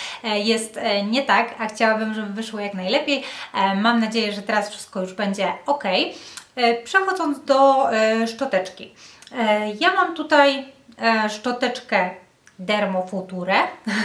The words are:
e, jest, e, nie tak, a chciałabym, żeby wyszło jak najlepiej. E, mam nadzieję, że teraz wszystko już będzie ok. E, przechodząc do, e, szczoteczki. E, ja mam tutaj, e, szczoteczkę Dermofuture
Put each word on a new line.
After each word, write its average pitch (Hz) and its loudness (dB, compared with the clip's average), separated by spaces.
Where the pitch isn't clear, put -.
e, 208 0
jest, 220 -2
e, 202 0
nie 233 0
tak, 233 2
a 220 -4
chciałabym, 220 0
żeby 208 -6
wyszło 220 -8
jak 202 -6
najlepiej. 262 0
E, 196 2
mam 226 4
nadzieję, 214 0
że 196 -8
teraz 208 -2
wszystko - -10
już 185 -6
będzie 196 -2
ok. 285 0
E, 233 2
przechodząc 381 0
do, 269 6
e, 220 2
szczoteczki. - -4
E, 214 2
ja 330 2
mam 359 2
tutaj, 285 4
e, 220 2
szczoteczkę 226 -2
Dermofuture 185 -2